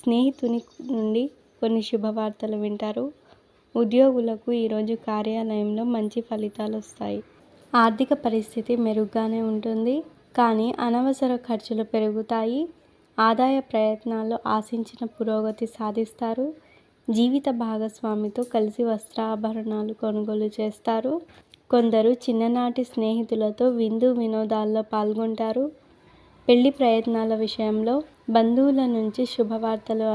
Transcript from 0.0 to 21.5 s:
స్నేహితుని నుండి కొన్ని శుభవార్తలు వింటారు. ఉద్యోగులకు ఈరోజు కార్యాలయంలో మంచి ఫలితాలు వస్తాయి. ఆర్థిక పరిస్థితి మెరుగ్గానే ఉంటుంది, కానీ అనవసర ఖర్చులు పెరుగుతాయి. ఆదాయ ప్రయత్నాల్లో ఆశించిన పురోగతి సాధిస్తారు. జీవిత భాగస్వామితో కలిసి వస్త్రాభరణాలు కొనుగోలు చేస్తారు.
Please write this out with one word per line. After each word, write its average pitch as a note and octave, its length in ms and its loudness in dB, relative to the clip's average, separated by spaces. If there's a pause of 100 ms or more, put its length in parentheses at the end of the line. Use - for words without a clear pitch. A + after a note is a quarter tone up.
స్నేహితుని A#3+ 580 0 (360)
నుండి A3 280 0 (380)
కొన్ని A3+ 260 0
శుభవార్తలు G#3+ 760 -4
వింటారు. G#3+ 400 -4 (680)
ఉద్యోగులకు A#3 760 4 (120)
ఈరోజు A3 340 -2 (100)
కార్యాలయంలో G#3+ 800 -2 (100)
మంచి G#3+ 320 -2
ఫలితాలు G#3+ 540 -6
వస్తాయి. G#3 380 -8 (640)
ఆర్థిక A3+ 300 2 (120)
పరిస్థితి A3 500 -2 (120)
మెరుగ్గానే A3 520 0 (120)
ఉంటుంది, A3+ 440 0 (440)
కానీ A3+ 280 4 (200)
అనవసర B3+ 440 0 (160)
ఖర్చులు A3 380 -4 (100)
పెరుగుతాయి. A3 640 -2 (680)
ఆదాయ B3+ 280 4 (140)
ప్రయత్నాల్లో A3 680 -2 (180)
ఆశించిన A3+ 460 -6 (120)
పురోగతి A3 520 -2 (100)
సాధిస్తారు. A3+ 720 -4 (600)
జీవిత B3 400 2 (140)
భాగస్వామితో G#3+ 800 -4 (100)
కలిసి G#3+ 380 0
వస్త్రాభరణాలు A3 1120 -4
కొనుగోలు G#3+ 460 -2 (100)
చేస్తారు. A3+ 540 -2 (600)